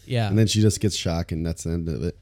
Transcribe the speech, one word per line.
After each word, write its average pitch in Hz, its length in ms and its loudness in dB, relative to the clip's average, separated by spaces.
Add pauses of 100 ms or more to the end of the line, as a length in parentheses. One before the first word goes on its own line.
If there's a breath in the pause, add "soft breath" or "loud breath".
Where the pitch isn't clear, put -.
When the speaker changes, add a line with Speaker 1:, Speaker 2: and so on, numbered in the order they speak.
Speaker 1:
Yeah. 117 200 -2
Speaker 2:
And 101 120 2
then 110 80 6
she 104 140 2
just 107 180 4
gets 104 160 0
shocked, 85 360 -4
and 82 140 -4
that's 82 200 -4
the 82 60 -4
end 85 180 -4
of 64 140 -4
it. 87 180 -6